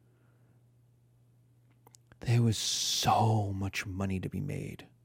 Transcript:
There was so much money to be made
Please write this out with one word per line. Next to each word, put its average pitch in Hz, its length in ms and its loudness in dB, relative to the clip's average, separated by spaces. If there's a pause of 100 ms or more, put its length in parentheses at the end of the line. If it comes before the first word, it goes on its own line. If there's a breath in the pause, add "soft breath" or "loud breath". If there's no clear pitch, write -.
(2250)
There 120 200 4
was 113 160 4
so - 960 2
much 98 300 -4
money 95 340 -2
to - 100 -6
be 98 120 -6
made 95 460 -8 (180)